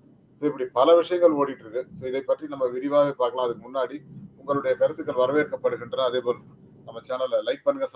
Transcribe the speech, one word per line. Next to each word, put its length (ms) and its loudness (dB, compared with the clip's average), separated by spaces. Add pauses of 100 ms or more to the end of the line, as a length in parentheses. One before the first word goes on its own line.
(400)
So, 80 -2
இப்படி 160 -4
பல 320 6
விஷயங்கள் 380 4
ஓடிட்டு 260 -2
இருக்கு. 340 -8
So, 140 -10
இதை 120 -2
பற்றி 260 -4
நம்ம 200 -4
விரிவாக 460 2
பார்க்கலாம். 340 -2
அதுக்கு 240 -6
முன்னாடி 280 -4 (380)
உங்களுடைய 400 -2
கருத்துக்கள் 380 -2
வரவேற்கப்படுகின்றன. 920 0
அதே 160 0
போல் 160 -2 (480)
நம்ம 160 -14
சேனலை 440 -2
லைக் 200 -4
பண்ணுங்க, 320 0